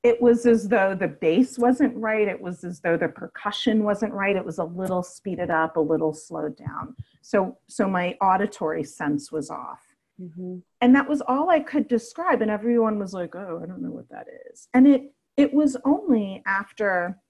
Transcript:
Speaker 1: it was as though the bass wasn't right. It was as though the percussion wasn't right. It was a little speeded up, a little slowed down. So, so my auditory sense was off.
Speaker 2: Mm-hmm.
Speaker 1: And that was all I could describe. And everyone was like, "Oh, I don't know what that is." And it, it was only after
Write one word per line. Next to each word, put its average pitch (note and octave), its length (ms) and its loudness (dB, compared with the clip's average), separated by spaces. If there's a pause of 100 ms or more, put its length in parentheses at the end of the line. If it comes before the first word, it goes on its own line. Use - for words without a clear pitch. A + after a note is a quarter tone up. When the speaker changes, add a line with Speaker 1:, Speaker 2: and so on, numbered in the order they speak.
Speaker 1:
it A#3+ 180 4
was A#3+ 240 4
as A3 220 4
though G3 260 2
the F#3 140 -4
bass E3 500 0
wasn't B3+ 380 2
right. G#3+ 320 0
It - 120 -6
was F3+ 240 -10
as F3 180 -10
though E3+ 160 0
the E3 100 -2
percussion - 760 -2
wasn't G#3 300 -2
right. G3 220 0
It F#3 100 -4
was D#3+ 140 -8
a F3 60 -2
little F3+ 360 -4
speeded F3 480 -8
up, D#3+ 280 0
a - 20 0
little D#3 340 0
slowed D3+ 420 -10
down. - 400 -12 (260)
So, F#3+ 360 -2 (100)
so G3+ 200 -4
my F3+ 340 -4
auditory F#3 640 -2
sense D3 480 -6
was D3+ 180 -6
off. - 320 -14 (400)
Speaker 2:
Mm-hmm. F3+ 360 -12 (240)
Speaker 1:
And B3 140 8
that C4+ 140 2
was D4 120 -2
all C#4+ 280 -2
I D#4 120 4
could D4+ 260 -2
describe. B3 560 0
And G#3+ 80 0
everyone A3 480 0
was F#3+ 140 -8
like, F3+ 200 -8
"Oh, F3 300 -10
I - 20 -12
don't F3 160 -12
know C3 80 -8
what - 200 -14
that - 180 -18 (240)
is." - 240 -20
And C4 100 8
it, C#4 260 6 (240)
it C#4+ 160 4
was C#4 240 2 (100)
only C4 600 0
after G3 720 -2 (120)